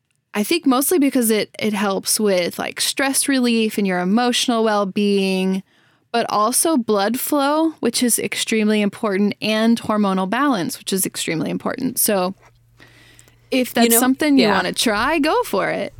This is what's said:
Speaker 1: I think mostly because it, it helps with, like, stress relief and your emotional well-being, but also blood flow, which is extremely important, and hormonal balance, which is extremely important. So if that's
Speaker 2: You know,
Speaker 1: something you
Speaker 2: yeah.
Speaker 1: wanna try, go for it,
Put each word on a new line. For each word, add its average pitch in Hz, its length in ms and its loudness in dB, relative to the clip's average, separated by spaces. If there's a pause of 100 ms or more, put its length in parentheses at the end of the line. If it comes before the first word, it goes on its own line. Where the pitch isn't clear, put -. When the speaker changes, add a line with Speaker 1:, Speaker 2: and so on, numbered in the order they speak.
(340)
Speaker 1:
I 208 100 -2
think 330 220 -2
mostly 277 340 2
because 262 300 2
it, 214 300 0
it 214 140 -2
helps 196 440 -2
with, 190 400 0
like, - 220 -6
stress - 480 -2
relief 240 500 0
and 202 80 0
your 180 140 0
emotional 233 640 0
well-being, 196 1000 0 (500)
but 233 160 0
also 247 480 0
blood 220 420 0
flow, 302 520 0 (100)
which - 200 -2
is 240 160 2
extremely 214 640 0
important, 202 600 0
and 220 400 2
hormonal 190 480 0
balance, 233 500 -2
which - 140 -8
is 185 120 -2
extremely - 440 -4
important. - 500 -6
So 190 360 0 (1160)
if 254 220 0
that's 240 120 4
Speaker 2:
You 233 60 4
know, 226 80 6
Speaker 1:
something 262 380 2
you 240 100 6
Speaker 2:
yeah. 196 80 2
Speaker 1:
wanna 180 180 -2
try, 247 460 0
go 330 240 2
for 175 260 -2
it, 180 300 -6